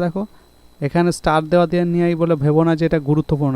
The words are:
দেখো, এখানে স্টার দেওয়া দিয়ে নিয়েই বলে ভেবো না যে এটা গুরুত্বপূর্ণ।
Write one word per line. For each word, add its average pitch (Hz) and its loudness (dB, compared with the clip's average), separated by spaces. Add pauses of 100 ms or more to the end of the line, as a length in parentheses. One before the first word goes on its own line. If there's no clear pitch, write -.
দেখো, 175 -6 (640)
এখানে 175 0
স্টার 156 0 (120)
দেওয়া 175 4
দিয়ে 175 0 (100)
নিয়েই 170 0
বলে 170 0 (100)
ভেবো 151 2
না 165 2
যে 165 -2
এটা 165 0 (100)
গুরুত্বপূর্ণ। 147 0